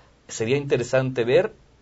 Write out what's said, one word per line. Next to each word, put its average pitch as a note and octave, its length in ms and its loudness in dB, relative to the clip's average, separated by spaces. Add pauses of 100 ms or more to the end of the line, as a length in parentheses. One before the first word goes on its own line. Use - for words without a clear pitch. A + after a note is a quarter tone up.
(300)
sería A#2 260 -2
interesante C3 720 0
ver E3+ 260 2 (300)